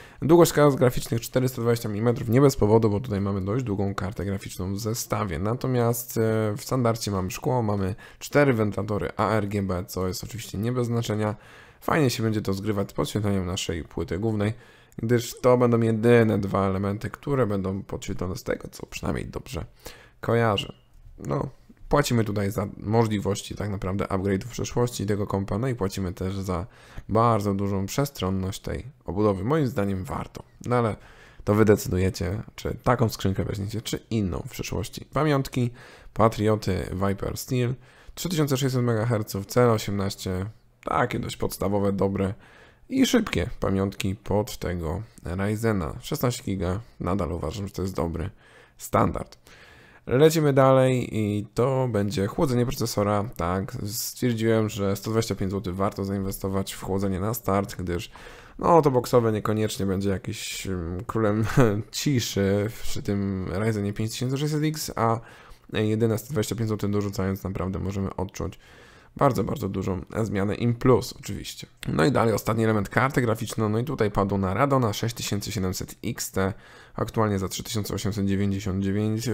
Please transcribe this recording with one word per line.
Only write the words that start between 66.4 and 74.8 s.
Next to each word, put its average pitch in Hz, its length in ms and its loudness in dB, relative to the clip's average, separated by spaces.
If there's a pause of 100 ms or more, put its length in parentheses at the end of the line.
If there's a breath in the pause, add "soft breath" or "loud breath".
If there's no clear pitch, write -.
pięć 110 120 -2
złotych 104 220 -2
dorzucając 98 540 -2
naprawdę 95 340 -4
możemy 95 380 -4
odczuć 87 420 -6 (580 loud breath)
bardzo, 127 280 2
bardzo - 240 -4
dużą 92 320 -2 (220)
zmianę 98 320 -2
im 117 200 0
plus 123 460 4
oczywiście. - 460 -10 (220)
No - 160 2
i 143 80 4
dalej 113 220 4
ostatni 110 300 0
element, 107 240 2
kartę 131 340 2
graficzną, 110 460 -2
no 107 100 0
i 120 60 0
tutaj 117 260 0
padło 98 280 2
na 95 160 0
Radona 127 380 2